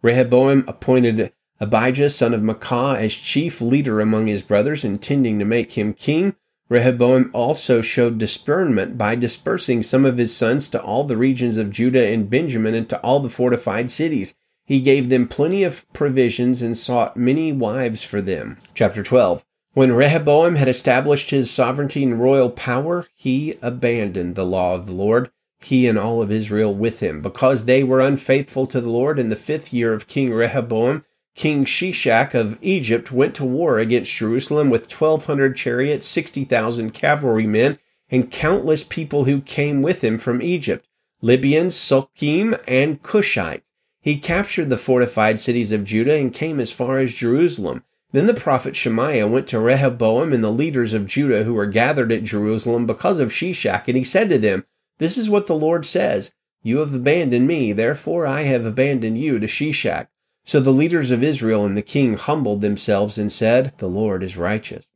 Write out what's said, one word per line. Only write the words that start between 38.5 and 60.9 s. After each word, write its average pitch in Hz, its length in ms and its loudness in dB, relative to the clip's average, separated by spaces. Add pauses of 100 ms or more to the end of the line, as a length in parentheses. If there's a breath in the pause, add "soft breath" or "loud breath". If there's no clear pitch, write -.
people 147 440 -2
who 139 160 2
came 143 400 -2
with 180 200 0
him 113 160 0
from 123 220 -2
Egypt, 170 480 -4 (320)
Libyans, 139 540 2
Sukkim, 151 920 0
and 143 360 0
Cushites. 117 580 -2 (400)
He 147 180 -2
captured 170 520 -2
the 123 80 0
fortified 113 600 2
cities 117 320 -2
of 104 120 -2
Judah 110 300 0
and 135 180 0
came 156 280 -6
as 113 120 -4
far 131 260 -2
as 131 140 0
Jerusalem. 117 720 0 (300)
Then 143 140 2
the 233 80 4
prophet 135 420 -2
Shemaiah 120 500 0
went 127 220 0
to 117 100 -2
Rehoboam 123 760 2
and 120 100 2
the 107 100 0
leaders 123 420 0
of 101 140 -2
Judah 131 340 2
who 117 120 -2
were 104 120 0
gathered 117 460 0
at 110 100 0
Jerusalem 110 640 -2
because 120 320 -2
of 123 140 0
Shishak, 113 560 -4
and 123 80 2
he 127 80 2
said 196 260 0
to 143 80 4
them, 104 260 0 (340)
"This 170 200 -2
is 220 100 -2
what 202 200 0
the 165 80 2
Lord 156 280 0
says, 175 480 -2 (300)
'You 113 160 0
have 147 160 -2
abandoned 131 540 2
me, 139 240 0
therefore 147 540 -2
I 139 160 -2
have 131 220 0
abandoned 113 540 0
you 139 220 0
to 107 80 -2
Shishak.'" 143 580 -4 (380)
So - 160 2
the 135 120 4
leaders 147 380 2